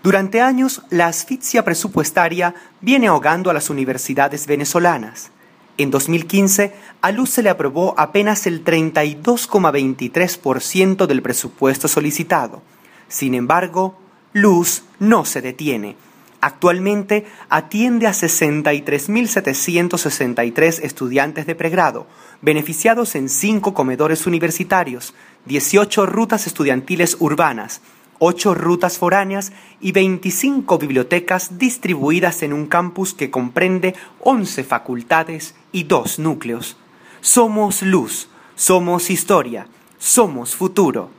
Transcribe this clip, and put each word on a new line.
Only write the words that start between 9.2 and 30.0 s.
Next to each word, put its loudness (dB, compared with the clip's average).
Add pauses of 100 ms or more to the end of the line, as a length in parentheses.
coma 4
veintitrés -2
por -2
ciento 2
del 0
presupuesto -2
solicitado. -2 (460)
Sin -4
embargo, 0 (360)
Luz 2 (160)
no 4
se -6
detiene. -6 (440)
Actualmente 0 (240)
atiende 0
a 2
sesenta 0
y -2
tres -4
mil 0
setecientos -2
sesenta -2
y -4
tres 2
estudiantes -4
de -6
pregrado, -2 (340)
beneficiados 0
en -4
cinco 0
comedores 0
universitarios, -2 (320)
dieciocho 2
rutas 0
estudiantiles 0
urbanas, 0 (360)
ocho 2
rutas 0
foráneas 0 (280)
y -4
veinticinco 0